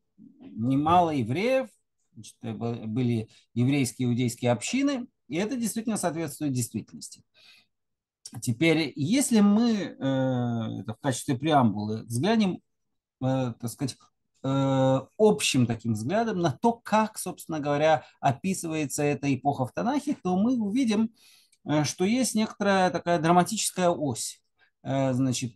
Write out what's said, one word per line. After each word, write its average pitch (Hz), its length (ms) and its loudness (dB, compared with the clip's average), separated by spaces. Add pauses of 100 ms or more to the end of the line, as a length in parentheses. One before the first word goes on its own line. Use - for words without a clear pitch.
(180)
немало 147 920 0
евреев, 180 580 0 (460)
значит, - 280 -20
э, 113 120 -8
б-, 113 320 -6
были 113 420 -2 (260)
еврейские, 127 540 0
иудейские 120 460 0
общины, 262 540 -2 (200)
и - 80 -8
это 220 220 -4
действительно 226 400 -4
соответствует 151 560 -4
действительности. - 720 -8 (1160)
Теперь, 156 540 0
если 220 440 2
мы, 214 340 4
э, 123 1080 -2
это 110 120 -10
в - 80 -20
качестве 131 360 -2
преамбулы, 110 640 0
взглянем, 185 560 0 (600)
э, 131 380 -2
так 120 100 -6
сказать, - 280 -8 (460)
э, 135 580 2 (160)
общим 175 480 4
таким 117 280 -2
взглядом 185 460 -2
на 165 120 2
то, 233 220 0
как, 214 440 -2
собственно 156 420 -8
говоря, 151 440 2 (160)
описывается 156 840 -2
эта 143 300 0
эпоха 135 320 -2
в - 80 -8
Танахе, 269 480 -2
то 180 160 0
мы 240 220 2
увидим, 220 520 0 (540)
э, 151 180 2
что - 200 -4
есть 226 320 2
некоторая 196 560 2
такая 175 280 0
драматическая 175 720 2
ось. - 520 -4 (420)
Э, 135 300 0
значит, 127 420 -2